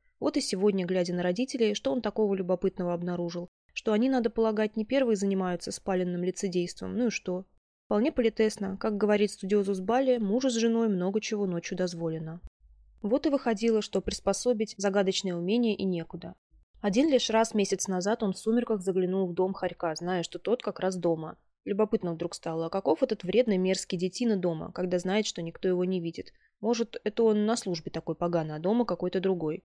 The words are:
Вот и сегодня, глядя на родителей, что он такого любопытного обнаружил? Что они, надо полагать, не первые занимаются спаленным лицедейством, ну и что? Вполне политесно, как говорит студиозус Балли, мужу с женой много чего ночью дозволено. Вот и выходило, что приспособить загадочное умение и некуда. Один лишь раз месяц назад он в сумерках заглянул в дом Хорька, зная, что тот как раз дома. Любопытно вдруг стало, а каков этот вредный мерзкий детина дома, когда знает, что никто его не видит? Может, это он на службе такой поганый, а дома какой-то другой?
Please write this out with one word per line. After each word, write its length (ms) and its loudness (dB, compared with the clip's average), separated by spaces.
Вот 160 0
и 40 2
сегодня, 440 2
глядя 280 0
на 100 0
родителей, 500 0
что 180 -2
он 100 0
такого 320 0
любопытного 600 -2
обнаружил? 560 -4
Что 180 -2
они, 180 4
надо 200 2
полагать, 480 0
не 80 0
первые 320 2
занимаются 560 -2
спаленным 500 -2
лицедейством, 720 -4
ну 100 2
и 20 0
что? 360 -4
Вполне 280 2
политесно, 640 0
как 180 -2
говорит 360 2
студиозус 500 0
Балли, 360 2
мужу 320 2
с 60 0
женой 320 2
много 320 0
чего 260 -2
ночью 320 -4
дозволено. 640 -4
Вот 260 0
и 20 2
выходило, 520 2
что 200 -2
приспособить 760 -2
загадочное 580 0
умение 400 2
и 80 -4
некуда. 520 -4
Один 280 4
лишь 200 4
раз 240 2
месяц 340 0
назад 360 0
он 100 2
в 60 -12
сумерках 420 0
заглянул 460 2
в 60 -6
дом 200 2
Хорька, 420 -4
зная, 280 -2
что 160 -10
тот 240 -2
как 160 -6
раз 160 -2
дома. 420 -2
Любопытно 480 0
вдруг 200 -6
стало, 340 -6
а 20 -12
каков 340 0
этот 200 -2
вредный 340 4
мерзкий 400 0
детина 400 0
дома, 340 -4
когда 280 -2
знает, 260 0
что 160 -8
никто 260 -6
его 160 2
не 160 0
видит? 320 -8
Может, 420 -2
это 200 0
он 220 4
на 120 2
службе 340 -6
такой 240 -4
поганый, 400 -2
а 40 -8
дома 260 2
какой-то 340 -2
другой? 540 -2